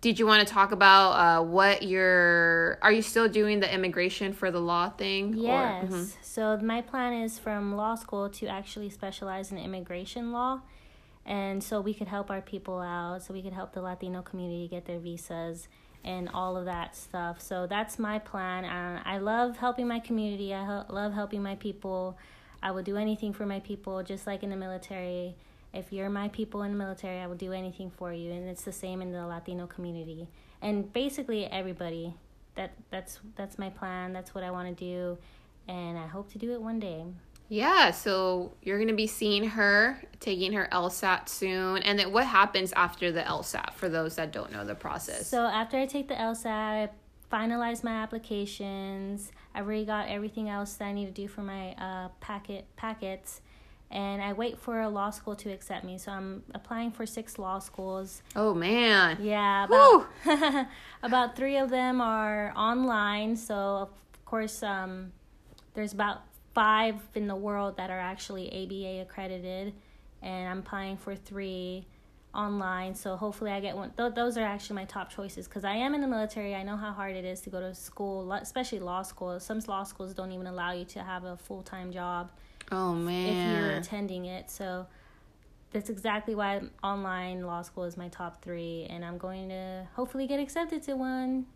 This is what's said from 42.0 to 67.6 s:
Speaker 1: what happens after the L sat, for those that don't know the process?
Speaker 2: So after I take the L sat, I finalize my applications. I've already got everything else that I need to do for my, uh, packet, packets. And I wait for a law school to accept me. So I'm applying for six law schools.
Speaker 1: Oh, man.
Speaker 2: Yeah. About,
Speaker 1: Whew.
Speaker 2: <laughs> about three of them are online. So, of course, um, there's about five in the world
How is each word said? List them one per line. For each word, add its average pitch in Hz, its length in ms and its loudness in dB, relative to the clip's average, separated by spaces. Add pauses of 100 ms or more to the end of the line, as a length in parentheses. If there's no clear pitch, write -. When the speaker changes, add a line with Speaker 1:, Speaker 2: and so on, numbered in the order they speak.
Speaker 1:
what 240 140 6
happens 202 480 6
after 175 380 4
the 170 140 0
L 160 160 -2
sat, - 320 -6
for 185 140 -2
those 160 280 0
that 156 160 -4
don't - 180 -6
know 104 140 -6
the 104 100 -4
process? - 520 -6
Speaker 2:
So 233 200 2
after 226 300 0
I 262 100 2
take 277 220 -4
the 269 100 -4
L 226 160 0
sat, 226 180 -6
I 214 360 0 (460)
finalize 233 500 0
my 233 80 -2
applications. 202 1400 -6 (220)
I've 196 120 -6
already 214 180 -2
got 208 240 -4
everything 214 400 -6
else 202 260 -6
that 208 120 -6
I 202 60 -4
need 202 140 -4
to 190 60 -10
do 202 160 -8
for 202 140 -10
my, 196 300 -8
uh, 185 360 -8 (120)
packet, 202 460 -10 (100)
packets. 196 640 -8 (500)
And 202 320 -4
I 202 100 -2
wait 226 260 -2
for 226 220 -2
a 220 80 0
law 208 220 0
school 214 260 -8
to 202 140 -8
accept 190 340 -8
me. 185 140 -8
So 185 120 -10
I'm 190 320 -8 (120)
applying 233 360 -4
for 220 160 -6
six - 320 -10
law 190 220 -4
schools. 190 600 -8 (120)
Speaker 1:
Oh, 214 180 4
man. 190 680 6
Speaker 2:
Yeah. 202 460 4
About, 508 400 12 (180)
Speaker 1:
Whew. 285 420 4 (200)
Speaker 2:
<laughs> - 160 -16
about 247 340 4
three 277 220 2
of 269 120 2
them 254 300 2
are 214 560 0
online. 220 800 2
So, 220 180 -4
of 196 340 0 (360)
course, 220 400 -4
um, 185 480 -4 (640)
there's 107 180 -4
about 202 300 0 (320)
five 220 400 6 (200)
in 208 120 0
the 202 100 -2
world 202 400 -2